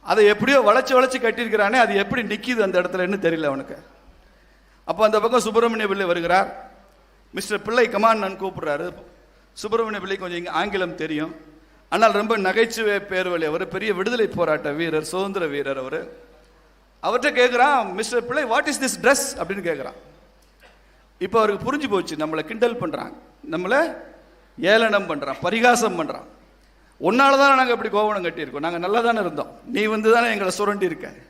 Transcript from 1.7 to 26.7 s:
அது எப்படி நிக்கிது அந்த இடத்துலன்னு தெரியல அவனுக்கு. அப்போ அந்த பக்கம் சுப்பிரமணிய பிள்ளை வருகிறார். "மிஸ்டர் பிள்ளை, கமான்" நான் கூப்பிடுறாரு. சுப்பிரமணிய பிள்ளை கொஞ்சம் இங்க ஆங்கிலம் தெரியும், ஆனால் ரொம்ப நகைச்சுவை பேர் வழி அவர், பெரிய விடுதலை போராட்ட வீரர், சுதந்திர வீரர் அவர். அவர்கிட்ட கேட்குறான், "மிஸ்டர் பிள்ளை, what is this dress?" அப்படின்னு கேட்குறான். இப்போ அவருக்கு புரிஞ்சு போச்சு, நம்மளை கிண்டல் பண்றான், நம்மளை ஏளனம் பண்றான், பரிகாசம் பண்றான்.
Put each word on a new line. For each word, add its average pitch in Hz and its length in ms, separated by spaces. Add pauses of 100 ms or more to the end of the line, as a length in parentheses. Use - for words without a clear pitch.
அது 202 100 (100)
எப்படி 233 280
நிக்கிது 220 360
அந்த 180 120
இடத்துலன்னு 185 460
தெரியல 160 260
அவனுக்கு. 135 260 (1080)
அப்போ 214 200
அந்த 214 160
பக்கம் 226 240
சுப்பிரமணிய 220 440
பிள்ளை 190 200
வருகிறார். 175 380 (840)
"மிஸ்டர் 190 320
பிள்ளை, 226 280
கமான்" 220 280
நான் 190 200
கூப்பிடுறாரு. 165 440 (720)
சுப்பிரமணிய 214 420
பிள்ளை 196 200
கொஞ்சம் 175 180
இங்க 175 200
ஆங்கிலம் 190 420
தெரியும், 156 300 (600)
ஆனால் 202 260
ரொம்ப 214 160 (120)
நகைச்சுவை 220 500 (160)
பேர் 185 200
வழி 165 180
அவர், 175 140 (100)
பெரிய 208 240
விடுதலை 220 360
போராட்ட 156 340 (100)
வீரர், 156 340
சுதந்திர 190 320 (100)
வீரர் 139 280
அவர். 131 180 (1040)
அவர்கிட்ட 247 240 (100)
கேட்குறான், 247 580
"மிஸ்டர் 233 300
பிள்ளை, 277 240
what 294 200
is 220 120
this 247 100 (100)
dress?" 247 180 (180)
அப்படின்னு 180 300
கேட்குறான். 139 280 (1200)
இப்போ 190 200
அவருக்கு 202 260
புரிஞ்சு 277 280
போச்சு, 165 300
நம்மளை 156 260
கிண்டல் 233 320
பண்றான், - 320 (400)
நம்மளை 185 260 (800)
ஏளனம் 202 520
பண்றான், 139 360
பரிகாசம் 226 520
பண்றான். - 300 (720)